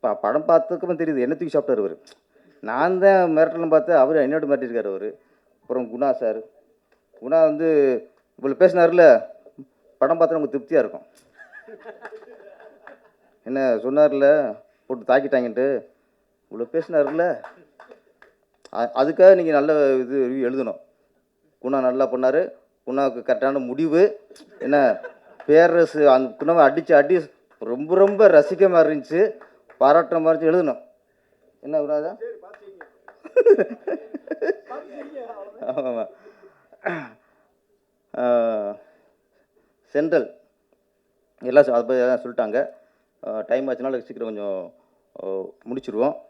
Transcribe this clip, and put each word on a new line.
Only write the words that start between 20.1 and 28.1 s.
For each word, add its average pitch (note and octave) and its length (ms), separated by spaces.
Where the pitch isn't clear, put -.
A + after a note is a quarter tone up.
ரிவ்யூ C3 220
எழுதணும். B2+ 300
குணா C3+ 180
நல்லா B2+ 320
பண்ணாரு, C3 400
குணாவுக்கு B2+ 440
கரெக்டான C3+ 360
முடிவு. D#3+ 540
என்ன, C3+ 420
பேரரசு D#3+ 640
அந்த C3 340
குணாவை E3 140
அடிச்ச D#3 340
அடி D3+ 380
ரொம்ப, C3 360
ரொம்ப G3 340